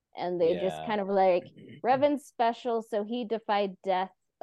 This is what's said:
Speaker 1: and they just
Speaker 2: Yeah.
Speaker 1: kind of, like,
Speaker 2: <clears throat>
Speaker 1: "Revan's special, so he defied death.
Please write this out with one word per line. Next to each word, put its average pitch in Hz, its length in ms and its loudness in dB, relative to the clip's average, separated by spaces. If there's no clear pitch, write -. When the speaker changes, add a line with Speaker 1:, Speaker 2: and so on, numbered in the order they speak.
Speaker 1:
and 175 240 -4
they 175 180 4
just 185 200 -2
Speaker 2:
Yeah. 156 80 -8
Speaker 1:
kind 214 140 -2
of, 190 80 -4
like, 190 360 4
Speaker 2:
<clears throat> - 400 -20
Speaker 1:
"Revan's 269 420 2
special, 233 560 -2
so 214 220 -4
he 240 200 -6
defied 208 580 -2
death. 185 300 -2